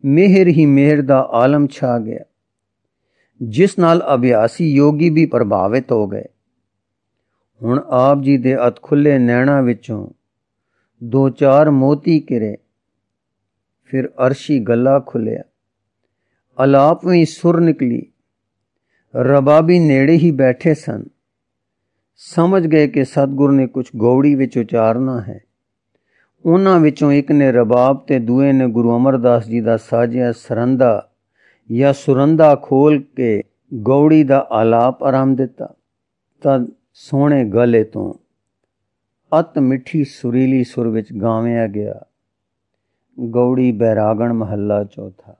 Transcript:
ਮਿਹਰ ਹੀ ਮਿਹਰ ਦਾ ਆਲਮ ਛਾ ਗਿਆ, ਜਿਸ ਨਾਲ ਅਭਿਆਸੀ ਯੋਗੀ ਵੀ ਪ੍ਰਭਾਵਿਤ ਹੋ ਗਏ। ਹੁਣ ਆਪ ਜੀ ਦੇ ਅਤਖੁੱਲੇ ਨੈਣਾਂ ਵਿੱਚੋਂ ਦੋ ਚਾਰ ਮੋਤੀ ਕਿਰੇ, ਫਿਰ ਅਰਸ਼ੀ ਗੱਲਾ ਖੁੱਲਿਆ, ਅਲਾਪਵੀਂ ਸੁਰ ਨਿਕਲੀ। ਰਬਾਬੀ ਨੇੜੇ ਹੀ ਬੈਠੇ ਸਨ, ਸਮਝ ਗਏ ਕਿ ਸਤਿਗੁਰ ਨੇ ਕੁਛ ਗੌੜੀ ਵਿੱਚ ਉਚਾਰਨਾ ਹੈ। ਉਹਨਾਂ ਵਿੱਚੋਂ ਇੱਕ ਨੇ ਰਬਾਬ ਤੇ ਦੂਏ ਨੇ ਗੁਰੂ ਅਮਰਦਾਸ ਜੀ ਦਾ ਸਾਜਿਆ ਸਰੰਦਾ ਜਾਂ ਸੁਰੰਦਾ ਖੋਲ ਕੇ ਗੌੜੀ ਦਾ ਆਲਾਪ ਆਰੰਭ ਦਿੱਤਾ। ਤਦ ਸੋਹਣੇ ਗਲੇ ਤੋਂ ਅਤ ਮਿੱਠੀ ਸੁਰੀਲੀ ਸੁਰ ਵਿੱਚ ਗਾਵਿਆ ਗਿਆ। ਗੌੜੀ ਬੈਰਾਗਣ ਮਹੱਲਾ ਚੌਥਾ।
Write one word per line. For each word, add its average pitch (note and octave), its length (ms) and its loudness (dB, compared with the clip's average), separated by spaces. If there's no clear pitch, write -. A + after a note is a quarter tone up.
ਮਿਹਰ F3+ 440 4
ਹੀ D#3 180 4
ਮਿਹਰ C#3+ 360 2
ਦਾ C3 200 2
ਆਲਮ C#3 440 0
ਛਾ B2 320 -4
ਗਿਆ, A2 260 -10
ਜਿਸ B2 360 -2
ਨਾਲ E3+ 240 2
ਅਭਿਆਸੀ B2 600 0
ਯੋਗੀ D3 360 2
ਵੀ D#3 160 2
ਪ੍ਰਭਾਵਿਤ A2 640 -2
ਹੋ G#2+ 140 0
ਗਏ। G2+ 180 -10
ਹੁਣ B2 240 -2
ਆਪ C3+ 360 2
ਜੀ C3+ 160 0
ਦੇ B2 300 0
ਅਤਖੁੱਲੇ C#3+ 500 0
ਨੈਣਾਂ B2+ 440 2
ਵਿੱਚੋਂ A2 460 -6
ਦੋ C3 260 0
ਚਾਰ C#3 400 2
ਮੋਤੀ C#3+ 500 0
ਕਿਰੇ, A2 360 -6
ਫਿਰ C3 240 -6
ਅਰਸ਼ੀ C#3+ 340 -2
ਗੱਲਾ A#2+ 460 0
ਖੁੱਲਿਆ, A2+ 360 -6
ਅਲਾਪਵੀਂ D#3 640 2
ਸੁਰ E3 340 -2
ਨਿਕਲੀ। C3+ 460 -2
ਰਬਾਬੀ C#3+ 600 2
ਨੇੜੇ D3+ 380 2
ਹੀ E3 140 2
ਬੈਠੇ C3+ 440 0
ਸਨ, - 300 -12
ਸਮਝ F3 500 -2
ਗਏ D3+ 220 2
ਕਿ C3 160 -2
ਸਤਿਗੁਰ C#3 480 -2
ਨੇ C3+ 140 2
ਕੁਛ B2+ 300 -10
ਗੌੜੀ B2+ 380 2
ਵਿੱਚ C3 240 -4
ਉਚਾਰਨਾ A#2 640 -2
ਹੈ। A2 200 -16
ਉਹਨਾਂ F3+ 360 2
ਵਿੱਚੋਂ D3+ 320 2
ਇੱਕ C#3+ 200 0
ਨੇ C#3+ 200 2
ਰਬਾਬ B2 540 0
ਤੇ C3+ 120 -2
ਦੂਏ B2+ 340 0
ਨੇ C3 140 0
ਗੁਰੂ A#2 300 -2
ਅਮਰਦਾਸ A#2+ 500 0
ਜੀ A#2 140 -6
ਦਾ A2+ 160 -2
ਸਾਜਿਆ A#2+ 560 -4
ਸਰੰਦਾ A#2+ 760 -2
ਜਾਂ C3+ 200 0
ਸੁਰੰਦਾ D3 720 2
ਖੋਲ C#3+ 400 2
ਕੇ A2 260 -2
ਗੌੜੀ C#3+ 500 2
ਦਾ C3+ 260 0
ਆਲਾਪ A#2 540 0
ਆਰੰਭ C3 320 0
ਦਿੱਤਾ। - 380 -8
ਤਦ C3+ 240 0
ਸੋਹਣੇ C#3+ 500 -2
ਗਲੇ A2+ 400 0
ਤੋਂ G#2+ 300 -10
ਅਤ E3 180 -6
ਮਿੱਠੀ C3+ 460 -2
ਸੁਰੀਲੀ B2+ 600 -2
ਸੁਰ A#2+ 240 -6
ਵਿੱਚ A2 240 -6
ਗਾਵਿਆ A2+ 440 -2
ਗਿਆ। G#2 340 -10
ਗੌੜੀ B2 520 -2
ਬੈਰਾਗਣ A2 600 -2
ਮਹੱਲਾ G#2 520 -4
ਚੌਥਾ। G2 560 -20